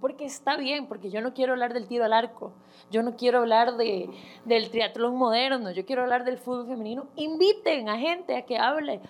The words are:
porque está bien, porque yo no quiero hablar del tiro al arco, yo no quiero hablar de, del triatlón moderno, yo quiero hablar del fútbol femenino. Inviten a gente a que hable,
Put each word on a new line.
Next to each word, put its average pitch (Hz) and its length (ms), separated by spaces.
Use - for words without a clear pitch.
porque 285 240
está 277 320
bien, 285 300
porque 196 220
yo 214 120
no 247 120
quiero 254 200
hablar 240 200
del 233 140
tiro 240 160
al 220 80
arco, 226 400
yo 220 100
no 233 140
quiero 247 240
hablar 233 380
de, 196 320
del 226 260
triatlón 226 460
moderno, 247 560
yo 185 140
quiero 254 160
hablar 247 240
del 254 120
fútbol 247 300
femenino. 247 480
Inviten 320 720
a 214 100
gente 330 380
a 240 100
que 240 120
hable, 269 420